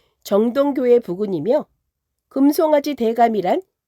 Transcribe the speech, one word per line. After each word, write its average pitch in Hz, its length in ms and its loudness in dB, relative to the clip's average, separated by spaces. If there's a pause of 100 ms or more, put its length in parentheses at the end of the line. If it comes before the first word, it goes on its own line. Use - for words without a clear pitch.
(240)
정동교회 247 760 0
부근이며 196 680 -4 (640)
금송아지 294 640 0
대감이란 226 680 0 (260)